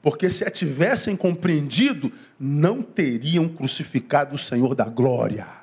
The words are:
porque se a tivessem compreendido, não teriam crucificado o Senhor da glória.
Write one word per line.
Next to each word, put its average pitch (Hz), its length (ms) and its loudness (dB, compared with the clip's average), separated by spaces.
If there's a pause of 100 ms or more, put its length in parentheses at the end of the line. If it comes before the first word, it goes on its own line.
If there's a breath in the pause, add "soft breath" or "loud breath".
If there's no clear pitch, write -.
porque 220 260 0
se 180 160 0
a 196 60 -2
tivessem 175 640 0
compreendido, 165 960 0 (260 loud breath)
não 151 440 2
teriam 160 640 0
crucificado 143 840 -2
o 139 40 -4
Senhor 127 360 0
da 113 100 0
glória. 117 640 0 (160)